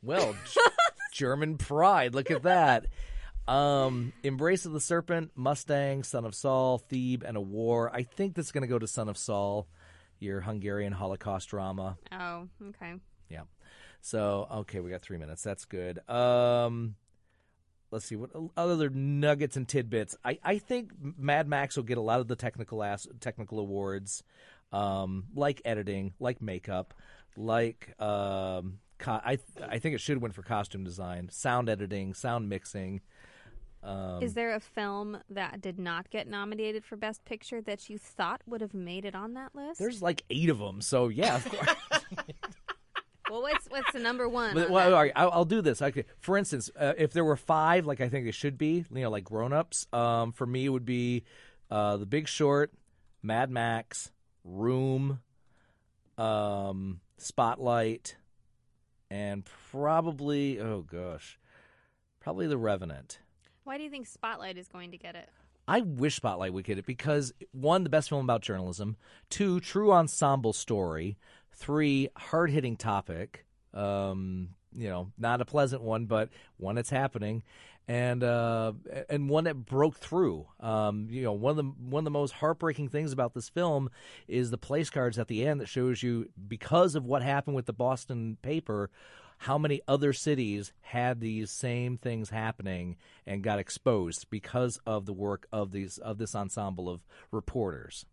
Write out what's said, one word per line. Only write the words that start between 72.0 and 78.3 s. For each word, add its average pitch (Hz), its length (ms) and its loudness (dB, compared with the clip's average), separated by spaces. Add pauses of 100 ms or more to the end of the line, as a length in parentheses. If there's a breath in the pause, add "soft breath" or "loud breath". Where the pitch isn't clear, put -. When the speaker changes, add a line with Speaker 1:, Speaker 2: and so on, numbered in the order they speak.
Speaker 1:
hard-hitting 147 600 2
topic, 98 680 -4 (300)
um, 95 760 -2 (240)
you 117 140 -6
know, 92 300 -4
not 117 220 2
a 123 40 0
pleasant 135 380 0
one, 113 240 -2
but 110 240 2 (260 loud breath)
one 95 200 -2
that's 117 120 -2
happening, 117 540 -2 (460 loud breath)
and, 123 340 0
uh, 117 500 2 (380)